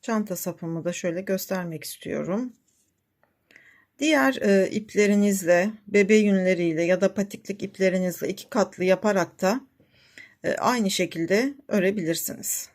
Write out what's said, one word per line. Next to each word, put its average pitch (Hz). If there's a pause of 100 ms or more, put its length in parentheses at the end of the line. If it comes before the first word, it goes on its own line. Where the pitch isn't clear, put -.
çanta 214
sapımı 165
da 175
şöyle 175
göstermek 185
istiyorum. 160 (1500)
Diğer, 269
e, 196
iplerinizle, 202 (160)
bebe 202
yünleriyle 185
ya 180
da 190
patiklik -
iplerinizle 185
iki -
katlı 190
yaparak 185
da, 208 (840)
e, -
aynı 226
şekilde 190 (140)
örebilirsiniz. 180